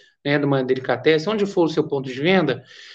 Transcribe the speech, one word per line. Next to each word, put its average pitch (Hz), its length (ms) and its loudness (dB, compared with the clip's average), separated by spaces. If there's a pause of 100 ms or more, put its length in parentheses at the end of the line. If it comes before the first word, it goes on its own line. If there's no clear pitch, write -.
(220)
né, 143 140 0
numa 139 260 2
delicatessen, 131 720 0
onde 202 140 0
for 180 180 2
o 156 60 0
seu 156 180 -2
ponto 139 180 -4
de 127 140 -8
venda, 156 420 0 (320)